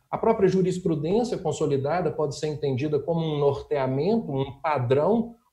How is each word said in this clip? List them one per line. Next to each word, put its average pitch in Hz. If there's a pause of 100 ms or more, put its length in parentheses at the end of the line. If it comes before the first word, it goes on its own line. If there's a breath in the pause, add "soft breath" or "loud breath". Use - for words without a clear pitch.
(100)
A 147
própria 220
jurisprudência 180
consolidada 151
pode 147
ser 156
entendida 147
como 165
um 156
norteamento, 143
um 135
padrão, 151 (180 loud breath)